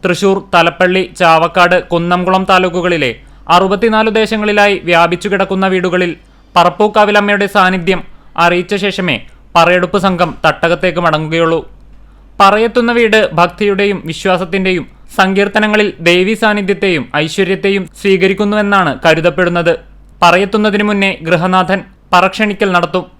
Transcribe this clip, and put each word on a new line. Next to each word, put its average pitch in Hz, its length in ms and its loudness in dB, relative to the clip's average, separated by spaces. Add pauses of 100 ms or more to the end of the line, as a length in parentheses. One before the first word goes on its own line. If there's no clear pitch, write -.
തൃശൂർ, 190 340 0 (160)
തലപ്പള്ളി, 180 480 2 (180)
ചാവക്കാട്, 170 560 2 (160)
കുന്നംകുളം 180 580 0
താലൂക്കുകളിലെ 175 600 0 (460)
അറുപത്തിനാല് 214 600 0
ദേശങ്ങളിലായി 208 580 0 (140)
വ്യാപിച്ചു 170 420 2
കിടക്കുന്ന 190 420 -2
വീടുകളിൽ 180 380 -2 (440)
പറപ്പൂക്കാവിലമ്മയുടെ 202 1000 2
സാന്നിധ്യം 185 460 0 (420)
അറിയിച്ച 180 400 0
ശേഷമേ 185 340 -4 (380)
പറയെടുപ്പ് 175 500 2
സംഘം 175 240 0 (160)
തട്ടകത്തേക്ക് 170 600 0
മടങ്ങുകയുള്ളൂ. 160 540 0 (840)
പറയെത്തുന്ന 226 580 0
വീട് 220 200 2 (200)
ഭക്തിയുടെയും 196 600 -2 (120)
വിശ്വാസത്തിന്റെയും 185 760 -2 (300)
സങ്കീർത്തനങ്ങളിൽ 208 720 0 (200)
ദേവീ 180 240 2 (120)
സാന്നിധ്യത്തെയും 196 580 -2 (220)
ഐശ്വര്യത്തെയും 190 580 -2 (160)
സ്വീകരിക്കുന്നുവെന്നാണ് 196 920 0 (140)
കരുതപ്പെടുന്നത്. 170 720 0 (480)
പറയെത്തുന്നതിന് 202 680 2
മുന്നേ 196 240 0 (140)
ഗൃഹനാഥൻ 185 540 0 (340)
പറക്ഷണിക്കൽ 190 640 0
നടത്തും. 175 280 -2 (140)